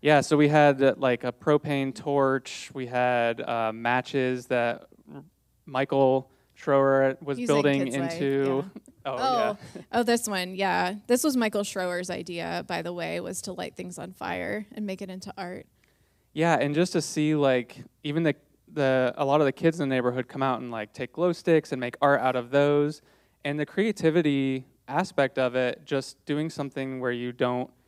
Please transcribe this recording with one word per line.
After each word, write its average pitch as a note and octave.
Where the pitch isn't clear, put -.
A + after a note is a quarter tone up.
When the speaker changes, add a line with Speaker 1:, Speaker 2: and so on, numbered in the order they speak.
Speaker 1:
Yeah, D3
so D3
we D3
had, D3
uh, C3+
like, B2+
a B2
propane C#3+
torch. C3+
We C3
had, A#2+
uh, A2+
matches B2+
that A#2+
R-, C#3+
Michael C3+
Schroer C3+
was C#3
Speaker 2:
He's B2
in C#3+
Speaker 1:
building C#3+
Speaker 2:
Kids C3
Life, C3+
Speaker 1:
into. C#3
Speaker 2:
yeah. -
Speaker 1:
<laughs> -
Oh, C3+
Speaker 2:
Oh. B3
Speaker 1:
yeah. F3
<laughs> -
Speaker 2:
Oh, A#3+
this A#3
one, F#3
yeah. F3+
This B3
was C4
Michael G#3+
Schroer's F3+
idea, E3+
by E3+
the E3+
way, E3+
was F3+
to F#3+
light -
things F3+
on F#3
fire G3
and G#3+
make F#3+
it F#3+
into F#3+
art. F#3+
Speaker 1:
Yeah, D#3+
and C#3+
just E3+
to E3+
see, D3+
like, C3
even D3+
the, D3
the, C3
a D3
lot C#3+
of D3
the C3+
kids E3
in C#3
the C3
neighborhood B2
come C3+
out C3
and, B2
like, A2
take C3
glow F3
sticks D#3+
and C3
make B2
art C#3
out B2+
of A#2+
those. D3
And D3
the D3
creativity D3+
aspect C#3+
of B2+
it, B2+
just -
doing D3+
something C3+
where B2+
you B2
don't, B2